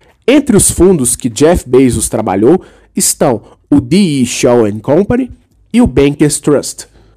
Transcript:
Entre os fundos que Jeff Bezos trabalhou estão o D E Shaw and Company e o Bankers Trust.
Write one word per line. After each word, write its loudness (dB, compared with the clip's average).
Entre 2
os 2
fundos 0
que -8
Jeff 0
Bezos 0
trabalhou 0
estão -2
o 2
D -2
E 0
Shaw 0
and -6
Company -2
e 2
o 2
Bankers 0
Trust. -4